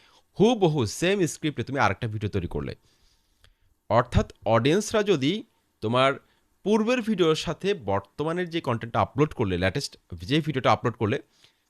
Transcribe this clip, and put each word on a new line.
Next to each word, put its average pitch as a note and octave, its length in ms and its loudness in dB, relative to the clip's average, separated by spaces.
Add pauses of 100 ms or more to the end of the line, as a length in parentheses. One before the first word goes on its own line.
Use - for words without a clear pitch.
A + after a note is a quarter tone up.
(400)
হুবহু F3+ 460 4
সেম F3+ 400 0
স্ক্রিপ্টে C#3+ 360 -6
তুমি C3 160 -6
আরেকটা A2+ 300 0
ভিডিও G#2+ 220 -6
তৈরি F2 180 -4
করলে। C#2+ 260 -8 (1120)
অর্থাৎ B2 440 2 (140)
অডিয়েন্সরা D3 560 2
যদি F#3 420 0 (360)
তোমার B2+ 320 2 (520)
পূর্বের A3+ 380 2
ভিডিওর F3+ 320 2
সাথে F3 400 -4
বর্তমানের D#3 760 -4
যে D#3+ 100 -6
কনটেন্টটা A#2 400 -2
আপলোড C3+ 320 0
করলে, F#2 260 -2
লেটেস্ট F#2 380 -2 (160)
যে F#2 280 -2
ভিডিওটা C#3 320 0
আপলোড A2+ 220 0
করলে, A#2 280 -2 (460)